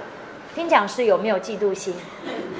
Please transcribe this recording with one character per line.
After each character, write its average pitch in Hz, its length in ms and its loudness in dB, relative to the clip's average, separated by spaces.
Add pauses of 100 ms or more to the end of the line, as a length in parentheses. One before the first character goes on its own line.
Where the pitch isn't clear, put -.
(560)
丁 330 140 -2
讲 311 180 6
师 254 160 0
有 202 140 8
没 196 100 0
有 208 100 4
嫉 190 220 -6
妒 196 160 2
心？ 196 180 -4 (680)